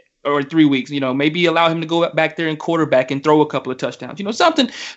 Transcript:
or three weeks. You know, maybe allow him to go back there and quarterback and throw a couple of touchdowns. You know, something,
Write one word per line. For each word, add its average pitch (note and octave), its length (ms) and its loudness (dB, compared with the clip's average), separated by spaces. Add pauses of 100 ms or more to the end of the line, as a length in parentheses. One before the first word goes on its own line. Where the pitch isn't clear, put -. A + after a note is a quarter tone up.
(240)
or C#3+ 200 0
three D#3 220 4
weeks. C3+ 260 0
You C#3+ 80 -4
know, C3 160 -2
maybe D#3 320 2
allow E3 200 4
him E3 140 -2
to D#3+ 60 -6
go E3 240 0
back D#3 240 0
there E3 120 -4
and D#3 120 -4
quarterback C3+ 500 0
and C#3 140 -4
throw D3+ 180 6
a D3 60 2
couple C3+ 240 -6
of B2+ 80 -10
touchdowns. B2 400 -8
You G3 60 -8
know, G3+ 60 -6
something, D#4+ 380 2 (280)